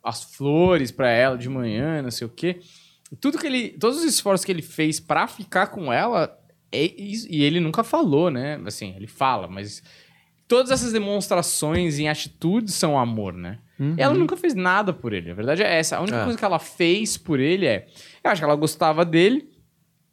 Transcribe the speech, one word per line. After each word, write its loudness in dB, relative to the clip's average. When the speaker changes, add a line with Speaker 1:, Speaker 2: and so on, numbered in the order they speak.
Speaker 1:
as -6
flores 2
pra 0
ela 4
de -8
manhã, -4
não -8
sei -8
o -18
quê. -6
Tudo 0
que -4
ele, -2
todos 2
os 0
esforços 2
que -2
ele -4
fez -2
pra 0
ficar -2
com -4
ela, 0
é 0
isso, -10
e 0
ele 2
nunca 0
falou, 2
né? -4
Assim, -10
ele -14
fala, -2
mas -12
todas 4
essas 0
demonstrações 0
em 0
atitudes -2
são 2
amor, -2
né? -10
Speaker 2:
Uhum. -2
Speaker 1:
Ela 4
nunca 2
fez 0
nada 0
por -6
ele, -6
a -10
verdade 0
é 2
essa. -2
A -2
única -2
Speaker 3:
É. 0
Speaker 1:
coisa -2
que -6
ela 0
fez 0
por -2
ele 2
é, 0
eu 2
acho 0
que 0
ela 4
gostava 2
dele 4